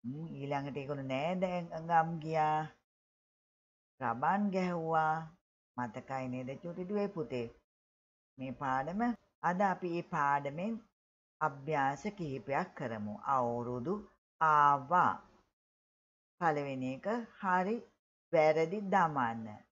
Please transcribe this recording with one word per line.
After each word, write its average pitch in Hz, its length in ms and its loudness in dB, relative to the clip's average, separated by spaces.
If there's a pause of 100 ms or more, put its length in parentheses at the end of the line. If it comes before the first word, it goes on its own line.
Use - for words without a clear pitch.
හ්ම්, 143 200 -6 (120)
ඊළඟට 139 440 -4
ඒගොල්ලෝ 135 300 -6
නෑදෑයන් 175 580 -2 (160)
ගම් 165 240 4 (120)
ගියා. 156 420 2 (1400)
රබන් 143 500 0
ගැහුවා. 165 640 0 (640)
මතකයි 127 520 -6
නේද 127 300 -6
චූටි 175 300 -8
දුවේ 208 200 0
පුතේ? 151 380 -4 (920)
මේ 131 140 -8
පාඩම, 135 480 -2 (420)
අද 180 200 0
අපි 180 320 0
මේ 175 180 -4
පාඩමෙන් 143 640 0 (680)
අභ්‍යාස 143 640 0 (100)
කිහිපයක් 139 600 -4
කරමු. 107 380 -4 (180)
අවුරුදු 123 600 0 (460)
ආවා. 147 720 6 (1300)
පළවෙනි 139 540 0
එක 131 120 -10 (320)
හරි 185 380 2 (560)
වැරදි 160 540 4
දමන්න. 143 600 2 (260)